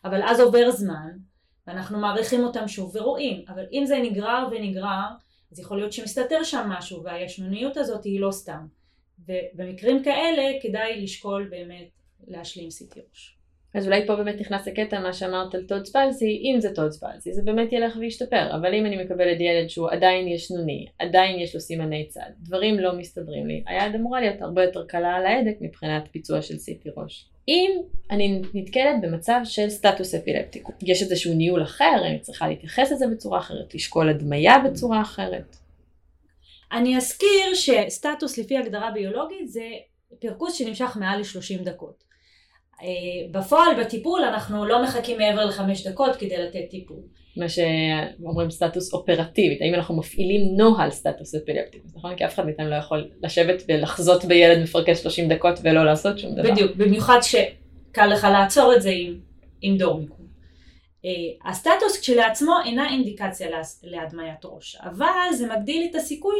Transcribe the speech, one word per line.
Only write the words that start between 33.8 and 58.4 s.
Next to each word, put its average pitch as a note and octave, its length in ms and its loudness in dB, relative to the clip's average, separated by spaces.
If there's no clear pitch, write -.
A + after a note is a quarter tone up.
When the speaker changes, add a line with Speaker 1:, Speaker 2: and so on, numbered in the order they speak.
Speaker 2:
הדמיה D3+ 500 6
בצורה B3 440 0
אחרת. F#3 540 -8
Speaker 1:
אני B3 240 2
אזכיר F#4+ 580 2
שסטטוס C4+ 840 0
לפי C4 200 -2
הגדרה A3 320 -4
ביולוגית B3 580 -6
זה A3+ 220 -10
פרכוס D#4 340 -8
שנמשך A3 460 -6
מעל G3+ 200 -2
לשלושים F#3 440 -8
דקות. - 400 -12
אה, F3+ 40 -10
בפועל, D4 500 4
בטיפול, E4 440 -2
אנחנו G#3 400 -4
לא A3+ 200 2
מחכים A#3+ 340 -4
מעבר G#3+ 260 2
לחמש G3 420 -2
דקות C4 300 0
כדי F3+ 220 -6
לתת F3 320 -8
טיפול. F#3 300 -16
Speaker 2:
מה F3 120 -4
שאומרים E3 1000 -2
סטטוס F3 440 -2
אופרטיבית, E3 680 0
האם E3+ 120 0
אנחנו E3+ 220 -2
מפעילים F#3+ 600 2
נוהל G3+ 340 6
סטטוס - 440 -6
אפילפטי, - 440 -4
נכון? F3+ 220 -12
כי D#3+ 80 -2
אף D#3 100 -4
אחד E3+ 120 -2
מאיתנו D3+ 240 -4
לא D3+ 40 -2
יכול D3+ 360 -4
לשבת E3+ 460 2
ולחזות E3+ 560 4
בילד E3+ 380 10
מפרכס E3+ 400 2
שלושים E3+ 260 -2
דקות F3 340 2
ולא D#3+ 220 6
לעשות D3+ 340 2
שום - 160 -8
דבר. - 160 4
Speaker 1:
בדיוק, G3 260 4
במיוחד G#3 460 6
שקל - 840 0
לך G#3 180 2
לעצור G3 500 8